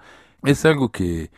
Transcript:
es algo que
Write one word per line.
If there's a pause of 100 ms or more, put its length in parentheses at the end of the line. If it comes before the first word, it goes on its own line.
(420)
es
algo
que